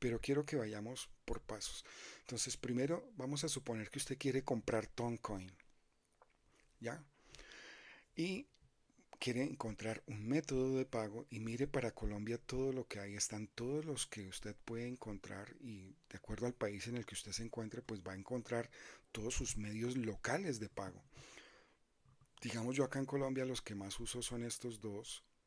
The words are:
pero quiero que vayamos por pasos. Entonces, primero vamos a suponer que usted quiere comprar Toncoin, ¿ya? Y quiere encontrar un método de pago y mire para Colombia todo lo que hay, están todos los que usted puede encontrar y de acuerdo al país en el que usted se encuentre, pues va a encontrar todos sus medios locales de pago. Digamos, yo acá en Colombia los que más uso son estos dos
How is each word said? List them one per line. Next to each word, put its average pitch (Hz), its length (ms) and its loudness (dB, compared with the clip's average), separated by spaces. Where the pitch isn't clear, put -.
pero 117 200 4
quiero 147 240 6
que 151 120 0
vayamos 107 520 0
por 113 160 2
pasos. - 440 -4
Entonces, - 340 0
primero 131 600 2
vamos 139 280 0
a 160 40 2
suponer 113 420 0
que 143 100 -2
usted - 180 0
quiere 131 240 4
comprar 110 460 4
Toncoin, 107 640 0
¿ya? 123 220 -4
Y 190 320 0
quiere 123 240 4
encontrar 113 640 -2
un 107 200 -4
método 131 500 4
de 131 100 4
pago 110 440 0
y 113 80 -4
mire 113 300 2
para 120 260 2
Colombia 107 440 0
todo 131 340 2
lo 131 160 -2
que 104 100 -4
hay, 101 160 -4
están 104 320 0
todos 139 380 -2
los 147 240 0
que 101 180 -6
usted 101 380 -6
puede 117 240 -2
encontrar 104 720 -6
y 98 340 -8
de - 60 -8
acuerdo 107 300 0
al 123 80 2
país 104 340 0
en 120 80 0
el - 100 -2
que - 80 -8
usted - 160 -6
se 117 140 -2
encuentre, 113 380 -4
pues 104 200 -4
va 95 100 -4
a 95 40 -4
encontrar 120 520 0
todos 117 200 0
sus - 240 2
medios 110 400 0
locales 123 600 2
de 107 100 -2
pago. 95 320 -4
Digamos, 117 340 0
yo 139 80 8
acá 131 140 2
en 135 80 2
Colombia 131 400 2
los 127 160 -2
que 107 120 -6
más 98 240 -4
uso 117 220 -2
son 120 240 -2
estos 117 340 -4
dos 104 460 -6